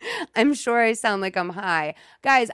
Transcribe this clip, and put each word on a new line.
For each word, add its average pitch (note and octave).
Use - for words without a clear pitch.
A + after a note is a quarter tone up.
I'm C#4+
sure A#3
I A3+
sound G#3
like F#3+
I'm F3
high. E3+
Guys, B3+